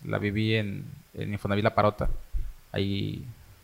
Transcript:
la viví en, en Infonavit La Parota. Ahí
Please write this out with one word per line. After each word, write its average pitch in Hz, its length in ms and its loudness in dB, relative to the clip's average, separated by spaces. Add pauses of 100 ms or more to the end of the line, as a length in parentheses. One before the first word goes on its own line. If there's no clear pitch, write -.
la 107 140 0
viví 107 380 2
en, 98 280 -2 (300)
en 104 180 -4
Infonavit 101 300 0
La 110 140 4
Parota. 104 320 4 (640)
Ahí 101 520 -2 (400)